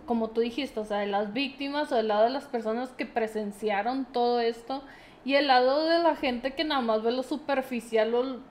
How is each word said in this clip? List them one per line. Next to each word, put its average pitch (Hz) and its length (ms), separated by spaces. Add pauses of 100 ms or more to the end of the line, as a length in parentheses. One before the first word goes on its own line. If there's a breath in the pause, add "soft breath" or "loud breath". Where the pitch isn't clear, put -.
como 226 260
tú 226 100
dijiste, 240 400
o 214 40
sea, 208 140
de 202 80
las 202 260
víctimas 277 600
o 247 40
el 220 120
lado 214 160
de 233 60
las 269 120
personas 233 460
que - 180
presenciaron 214 1040
todo 240 300
esto. 233 420 (400 soft breath)
Y 262 120
el 294 120
lado 262 380
de 330 140
la 330 160
gente 262 400
que 330 80
nada 294 180
más 220 220
ve 233 80
lo 254 120
superficial, 247 920
o, 254 240 (100)